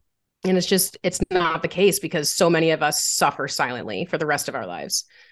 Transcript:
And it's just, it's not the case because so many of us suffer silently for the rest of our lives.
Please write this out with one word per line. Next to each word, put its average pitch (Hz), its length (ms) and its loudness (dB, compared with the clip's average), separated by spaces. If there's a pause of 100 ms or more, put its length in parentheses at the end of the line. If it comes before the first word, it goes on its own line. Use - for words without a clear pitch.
(440)
And 185 140 4
it's 180 80 2
just, - 380 0
it's 185 260 -2
not 165 320 0
the 170 60 -2
case 180 320 2
because 156 340 -2
so 170 160 4
many 160 220 4
of 151 100 0
us 151 240 0
suffer 143 420 0
silently 123 580 -4
for 170 120 -2
the 160 80 -2
rest 147 240 0
of 131 60 -4
our 113 100 -6
lives. 85 400 -6 (260)